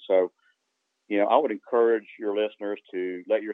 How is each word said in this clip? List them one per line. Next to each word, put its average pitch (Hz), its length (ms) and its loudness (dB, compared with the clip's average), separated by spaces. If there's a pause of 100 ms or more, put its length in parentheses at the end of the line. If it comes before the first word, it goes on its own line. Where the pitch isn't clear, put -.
So, 92 280 2 (760)
you 104 100 -2
know, 104 100 2
I 117 100 4
would 139 140 0
encourage 113 560 0 (120)
your 104 160 -4
listeners 104 460 -4 (100)
to 90 380 -6
let 107 120 0
your 107 120 -8